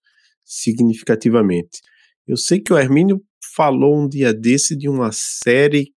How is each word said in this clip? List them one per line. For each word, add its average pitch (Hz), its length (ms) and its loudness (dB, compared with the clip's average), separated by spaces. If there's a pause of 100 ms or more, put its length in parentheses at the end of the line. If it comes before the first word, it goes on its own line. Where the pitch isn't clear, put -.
(440)
significativamente. 113 1400 -2 (460)
Eu 127 100 -4
sei 175 240 -2
que 208 120 -2
o 165 60 4
Hermínio 160 440 2 (320)
falou 143 420 2
um 147 120 -2
dia 135 240 0
desse 120 440 0
de 139 120 -6
uma 127 240 -2
série 143 880 0